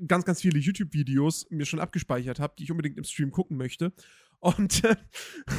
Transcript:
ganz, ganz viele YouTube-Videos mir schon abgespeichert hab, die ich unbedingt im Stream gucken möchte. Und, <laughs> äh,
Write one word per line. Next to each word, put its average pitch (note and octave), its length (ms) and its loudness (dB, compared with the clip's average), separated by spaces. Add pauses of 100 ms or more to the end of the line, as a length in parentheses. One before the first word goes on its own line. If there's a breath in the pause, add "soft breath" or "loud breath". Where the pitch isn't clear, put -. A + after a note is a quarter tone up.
ganz, F3+ 160 4
ganz F3+ 160 2
viele E3 180 4
YouTube-Videos D3 920 0
mir D3 160 -2
schon D#3+ 140 -4
abgespeichert C3 600 -4
hab, D3 160 -4
die D#3+ 80 -12
ich D3 60 -6
unbedingt D3+ 260 -2
im C#3+ 80 -8
Stream C#3 260 -2
gucken D#3+ 280 -2
möchte. B2+ 340 -4 (480 soft breath)
Und, F#3 440 2
<laughs> - 0 -
äh, A3+ 120 8 (640 loud breath)